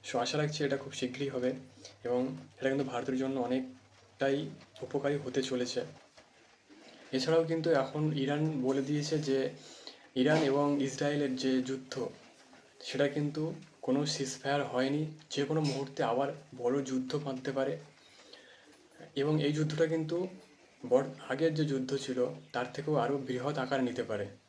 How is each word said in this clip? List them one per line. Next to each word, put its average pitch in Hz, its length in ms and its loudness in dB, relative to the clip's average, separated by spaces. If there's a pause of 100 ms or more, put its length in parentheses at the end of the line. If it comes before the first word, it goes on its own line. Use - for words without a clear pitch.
So 127 100 -2
আশা 120 200 0
রাখছি 151 260 0
এটা 139 120 0
খুব - 160 -8
শীঘ্রই 139 360 -4
হবে 127 240 0 (520)
এবং 127 320 0 (240)
এটা 131 80 0
কিন্তু 135 160 2
ভারতের 127 340 -2
জন্য 135 220 0
অনেকটাই 139 1080 -2 (340)
উপকারী 143 360 0
হতে 131 240 -2
চলেছে। 123 380 -2 (1300)
এছাড়াও 156 320 4
কিন্তু 165 260 0
এখন 151 420 2
ইরান 147 500 2
বলে 135 200 2
দিয়েছে 147 360 0
যে 135 320 2 (640)
ইরান 151 280 6
এবং 143 400 4
ইসরায়েলের 143 540 0
যে 131 260 2
যুদ্ধ, 131 460 -4 (760)
সেটা 143 260 2
কিন্তু 147 460 0 (280)
কোনো 143 240 2
সিজফায়ার 139 580 0
হয়নি, 131 420 2 (240)
যে 143 140 0
কোনো 156 160 0
মুহূর্তে 139 420 -2
আবার 127 260 2 (280)
বড় 127 260 2
যুদ্ধ 131 420 -2
বাঁধতে 131 280 -4
পারে 135 260 0 (1400)
এবং 151 280 2
এই 147 100 2
যুদ্ধটা 156 340 2
কিন্তু 165 420 0 (640)
বর-, 131 240 4 (140)
আগের 151 260 2
যে 151 100 2
যুদ্ধ 135 320 -2
ছিল 123 300 0 (260)
তার 127 200 -4
থেকেও 151 240 0
আরও 131 220 2
বৃহৎ 131 400 -2
আকার 131 260 0
নিতে 120 180 -2
পারে। 104 240 -2 (220)